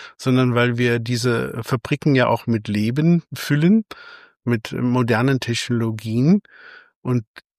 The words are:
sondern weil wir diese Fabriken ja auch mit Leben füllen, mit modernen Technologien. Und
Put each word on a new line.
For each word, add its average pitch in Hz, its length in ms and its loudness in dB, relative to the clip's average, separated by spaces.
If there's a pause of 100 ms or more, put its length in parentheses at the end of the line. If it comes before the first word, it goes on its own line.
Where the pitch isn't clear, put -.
(180)
sondern 127 360 2
weil 120 240 2
wir 120 220 0
diese 120 640 -2
Fabriken 143 500 -2
ja 123 140 4
auch 110 180 -2
mit 113 220 -2
Leben 127 560 0 (100)
füllen, 165 520 2 (580)
mit 120 300 -4
modernen 123 640 0
Technologien. 117 1040 0 (600)
Und 123 220 -2 (360)